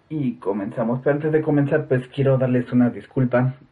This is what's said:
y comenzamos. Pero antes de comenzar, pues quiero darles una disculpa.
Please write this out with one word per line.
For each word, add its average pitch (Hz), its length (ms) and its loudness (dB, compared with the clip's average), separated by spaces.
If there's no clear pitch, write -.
y 143 300 -4
comenzamos. 110 600 -4
Pero 143 140 2
antes 151 160 -2
de 151 100 2
comenzar, 147 460 0
pues 127 220 0
quiero 135 280 2
darles 123 360 0
una 123 160 4
disculpa. 127 640 0